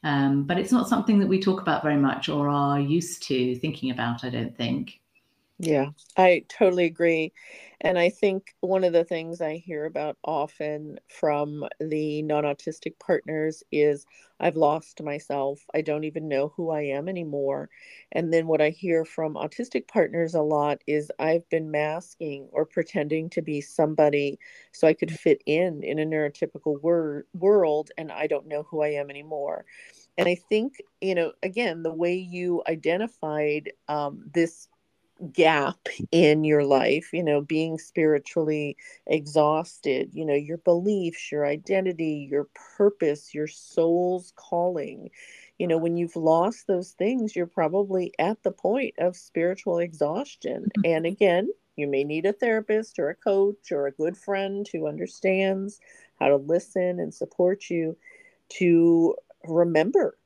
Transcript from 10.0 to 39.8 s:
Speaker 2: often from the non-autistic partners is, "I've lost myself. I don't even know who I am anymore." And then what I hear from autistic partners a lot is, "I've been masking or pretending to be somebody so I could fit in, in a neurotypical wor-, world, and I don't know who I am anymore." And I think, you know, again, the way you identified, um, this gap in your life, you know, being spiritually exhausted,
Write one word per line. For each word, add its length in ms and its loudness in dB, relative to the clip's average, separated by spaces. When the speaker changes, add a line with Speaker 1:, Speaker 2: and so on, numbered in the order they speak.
Speaker 2:
often 840 -6
from 580 -2
the 420 -4
non-autistic 760 -4
partners 720 -2
is, 340 2
"I've 160 0
lost 460 0
myself. 720 -4
I 80 0
don't 220 -4
even 240 -8
know 280 0
who 140 -4
I 120 -2
am 280 -4
anymore." 640 -4
And 200 -2
then 140 2
what 160 2
I 80 4
hear 340 -2
from 300 -6
autistic 540 -6
partners 480 0
a 80 2
lot 420 0
is, 320 -2
"I've 320 0
been 220 -2
masking 800 -6
or 140 0
pretending 680 -4
to 100 -4
be 200 -6
somebody 760 2
so 140 4
I 60 6
could 180 -2
fit 360 2
in, 340 0
in 160 -4
a 80 -2
neurotypical 800 -4
wor-, 500 0
world, 640 2
and 140 -10
I 160 -4
don't 200 -2
know 140 -4
who 200 -6
I 80 0
am 200 -4
anymore." 560 -8
And 100 4
I 60 2
think, 480 -4
you 140 -2
know, 160 0
again, 400 -4
the 120 -4
way 200 0
you 540 -4
identified, 1040 -2
um, 440 -6
this 360 -2
gap 460 4
in 320 6
your 200 4
life, 480 2
you 120 -4
know, 180 2
being 380 -4
spiritually 960 -2
exhausted, 1040 0